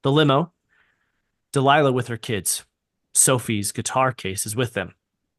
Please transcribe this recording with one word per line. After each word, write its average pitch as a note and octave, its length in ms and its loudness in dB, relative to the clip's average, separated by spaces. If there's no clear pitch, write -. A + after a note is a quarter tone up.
The C#3 80 0
limo. D3 400 4
Delilah C#3 400 4
with B2 160 -2
her A#2 100 -8
kids. - 480 -6
Sophie's A2 560 0
guitar C3 400 -2
case F#2+ 340 -8
is G#2+ 100 -10
with A#2+ 180 -4
them. F#2 200 -6